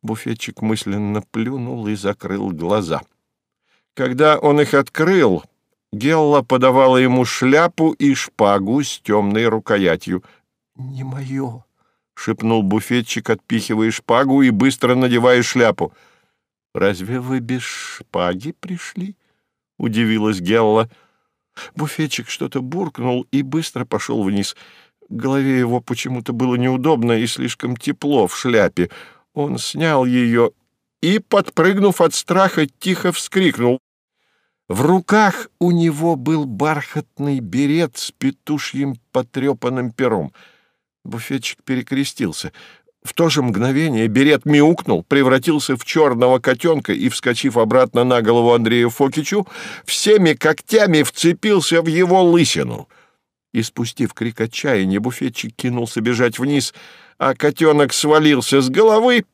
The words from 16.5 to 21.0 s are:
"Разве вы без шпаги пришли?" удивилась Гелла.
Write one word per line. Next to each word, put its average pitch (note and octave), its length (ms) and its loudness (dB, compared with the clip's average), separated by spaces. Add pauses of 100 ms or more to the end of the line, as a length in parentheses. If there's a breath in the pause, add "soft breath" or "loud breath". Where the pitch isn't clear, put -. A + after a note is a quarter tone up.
"Разве G2 460 -2
вы B2+ 200 -4
без B2 220 -6
шпаги F#2 880 -6
пришли?" F3+ 640 -12 (640)
удивилась A2 640 -2
Гелла. A2 480 2 (840 loud breath)